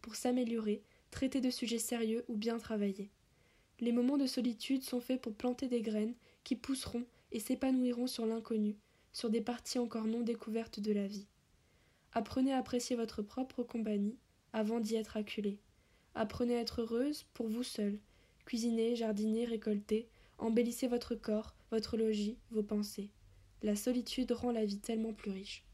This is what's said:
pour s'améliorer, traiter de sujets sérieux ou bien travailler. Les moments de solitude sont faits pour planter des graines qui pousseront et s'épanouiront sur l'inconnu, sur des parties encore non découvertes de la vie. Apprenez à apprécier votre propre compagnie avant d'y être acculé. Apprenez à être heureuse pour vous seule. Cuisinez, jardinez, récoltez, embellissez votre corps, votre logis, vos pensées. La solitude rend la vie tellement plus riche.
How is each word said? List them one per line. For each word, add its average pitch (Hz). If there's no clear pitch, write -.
pour 220
s'améliorer, 233
traiter 262
de 247
sujets 233
sérieux 233
ou 240
bien 226
travailler. 202
Les 240
moments 247
de 277
solitude 254
sont 247
faits 254
pour 220
planter 247
des 240
graines 214
qui -
pousseront 247
et 226
s'épanouiront 254
sur 233
l'inconnu, 220
sur -
des 226
parties 240
encore 233
non 233
découvertes 220
de 208
la 202
vie. 202
Apprenez 262
à 262
apprécier 247
votre 220
propre 254
compagnie 214
avant 220
d'y 226
être 220
acculé. 208
Apprenez 240
à 233
être 226
heureuse 240
pour 226
vous 226
seule. 208
Cuisinez, 226
jardinez, 220
récoltez, 214
embellissez 233
votre 240
corps, 220
votre 226
logis, 220
vos 214
pensées. 208
La 208
solitude 247
rend 240
la 220
vie 202
tellement 226
plus 214
riche. 190